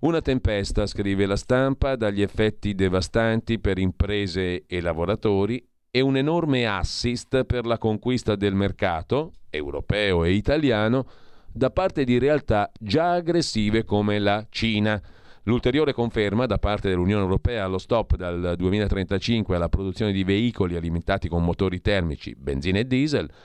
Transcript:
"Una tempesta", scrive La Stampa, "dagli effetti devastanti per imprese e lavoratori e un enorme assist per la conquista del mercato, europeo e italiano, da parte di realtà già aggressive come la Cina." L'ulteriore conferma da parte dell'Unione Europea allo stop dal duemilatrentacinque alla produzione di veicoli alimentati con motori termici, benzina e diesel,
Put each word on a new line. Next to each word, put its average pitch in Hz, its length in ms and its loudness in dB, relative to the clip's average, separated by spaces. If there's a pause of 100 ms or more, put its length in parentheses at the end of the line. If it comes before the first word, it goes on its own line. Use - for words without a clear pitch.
"Una 165 180 2
tempesta", 110 640 0
scrive 98 400 -2
La 98 120 0
Stampa, 135 580 0
"dagli 104 260 -2
effetti 104 540 -2
devastanti 110 840 0
per 95 200 0
imprese 95 920 -2
e 87 140 -4
lavoratori 98 840 -2 (240)
e 127 120 0
un 135 160 2
enorme 143 500 0
assist 120 760 -2
per 123 200 -2
la 117 120 0
conquista 110 580 0
del 101 180 2
mercato, 98 800 -2 (180)
europeo 82 760 0
e 90 80 4
italiano, 120 760 2 (420)
da 123 200 0
parte 185 340 0
di 123 140 2
realtà 120 600 2
già 151 360 0
aggressive 147 720 0
come 104 340 0
la 104 300 0
Cina." 107 520 0 (420)
L'ulteriore 127 500 2
conferma 113 540 0
da 101 100 0
parte 101 320 -2
dell'Unione 95 320 2
Europea 98 420 0
allo 92 140 -2
stop 110 400 0
dal 87 400 -2
duemilatrentacinque 95 1000 0
alla 85 140 0
produzione 98 420 0
di 95 140 0
veicoli 98 500 0
alimentati 85 540 -2
con 85 160 0
motori 90 340 0
termici, 85 580 -2
benzina 71 420 -2
e 123 80 -2
diesel, 131 420 0 (160)